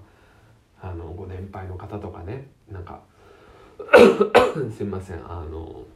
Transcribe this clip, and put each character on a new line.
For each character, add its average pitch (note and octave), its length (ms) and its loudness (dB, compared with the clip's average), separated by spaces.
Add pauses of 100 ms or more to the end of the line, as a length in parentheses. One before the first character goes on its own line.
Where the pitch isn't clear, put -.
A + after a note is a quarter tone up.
(800)
あ、 F#2+ 80 -12
あ F2+ 40 -8
の、 E2+ 180 -10
ご F#2 140 -12
年 F#2 260 -12
配 F#2 160 -12
の F2+ 80 -12
方 G2 240 -12
と F#2+ 100 -12
か F#2+ 140 -16
ね、 B2+ 240 -12 (240)
な F#2 80 -12
ん F2 60 -12
か、 - 160 -18 (800)
<coughs> G3 920 6
す - 120 -8
い - 20 -6
ま F#2+ 160 -6
せ F#2 140 -12
ん、 - 20 -12 (120)
あ E2+ 160 -10
の、 D#2+ 380 -12 (120)